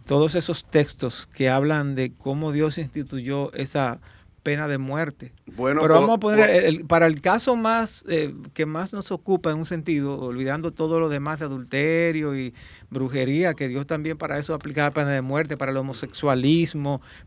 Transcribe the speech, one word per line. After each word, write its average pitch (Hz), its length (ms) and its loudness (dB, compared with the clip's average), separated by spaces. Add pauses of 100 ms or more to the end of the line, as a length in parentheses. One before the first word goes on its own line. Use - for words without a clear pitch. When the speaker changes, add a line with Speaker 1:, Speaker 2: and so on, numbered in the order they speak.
Speaker 1:
todos 147 300 2
esos 165 300 -4
textos - 680 -2
que 131 160 0
hablan 139 460 0
de 127 220 -2
cómo 147 340 -4
Dios 151 280 0
instituyó 139 720 -6
esa 135 460 -4 (480)
pena 147 220 -2
de 139 100 -2
muerte. 135 540 -6 (240)
Speaker 2:
Bueno, 135 240 2
Speaker 1:
Pero 160 140 6
Speaker 2:
pues, 165 80 10
Speaker 1:
vamos 226 140 4
a 190 40 -4
poner 214 180 4
Speaker 2:
pues 214 120 8
Speaker 1:
el, 180 140 6
el, 165 200 0
para 165 240 6
el 151 120 0
caso 233 360 2
más, 226 520 -2
eh, 156 240 -2 (220)
que 156 100 -2
más 156 280 -6
nos 202 180 -10
ocupa 175 400 0
en 156 80 -2
un 160 80 -6
sentido, 147 540 -2
olvidando 135 500 -4
todo 165 300 0
lo 160 80 2
demás 147 320 -4
de 160 60 -6
adulterio 147 920 -2
y 127 160 -6 (340)
brujería, 135 640 0
que 143 120 -6
Dios 135 220 -6
también 156 280 -4
para 147 220 -6
eso 147 160 -4
aplicaba 147 380 -2
pena 143 180 0
de 135 100 0
muerte, 143 360 -2
para 135 160 -4
el 135 60 -2
homosexualismo, 139 1200 0 (260)